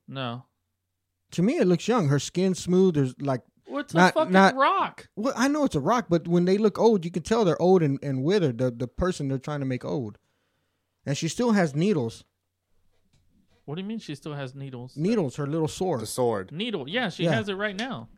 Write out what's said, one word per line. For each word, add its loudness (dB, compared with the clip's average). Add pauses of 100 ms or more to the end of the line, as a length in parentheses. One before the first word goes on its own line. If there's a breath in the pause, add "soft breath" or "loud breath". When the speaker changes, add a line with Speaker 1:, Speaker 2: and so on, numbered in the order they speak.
Speaker 1:
No. -8 (840)
Speaker 2:
To 0
me, 2
it 2
looks 2
young. 2
Her 4
skin's -2
smooth. 4
There's, 0
like, -2 (260)
Speaker 1:
What's -8
Speaker 2:
not, 6
Speaker 1:
a -4
fucking 2
Speaker 2:
not 8
Speaker 1:
rock? 0
Speaker 2:
Well, -2
I 2
know 0
it's -2
a -2
rock, 0
but 0
when 2
they 4
look 2
old, 4
you -8
can -4
tell 0
they're 2
old 6
and, 0
and -4
withered, 2
the, 0
the -6
person -4
they're -2
trying -8
to -6
make -4
old. -6 (880)
And -2
she -4
still 0
has 2
needles. -2 (1400)
Speaker 1:
What -10
do -8
you -8
mean -8
she -10
still -10
has -10
needles? -12
Speaker 2:
Needles, 0
her -4
little -2
sword. -4
Speaker 3:
The -8
sword. -2
Speaker 1:
Needle. -6
Yeah, -2
she -4
Speaker 2:
Yeah. 2
Speaker 1:
has -2
it -4
right -6
now. -8